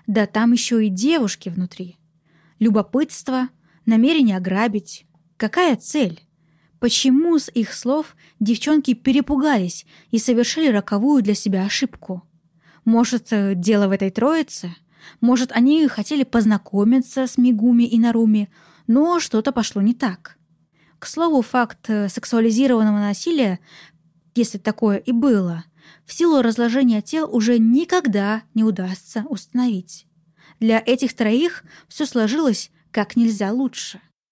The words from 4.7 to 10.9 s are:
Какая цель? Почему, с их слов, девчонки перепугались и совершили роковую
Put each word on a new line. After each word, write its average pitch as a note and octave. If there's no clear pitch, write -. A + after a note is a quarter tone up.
Какая D4
цель? G3+
Почему, C#4
с -
их A3+
слов, D4
девчонки A#3+
перепугались C4+
и A#3
совершили A#3+
роковую A3